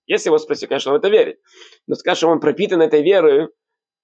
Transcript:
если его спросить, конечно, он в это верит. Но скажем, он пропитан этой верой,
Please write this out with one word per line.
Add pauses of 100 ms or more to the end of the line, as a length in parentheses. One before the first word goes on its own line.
если
его
спросить,
конечно,
он
в
это
верит. (460)
Но
скажем,
он
пропитан
этой
верой, (540)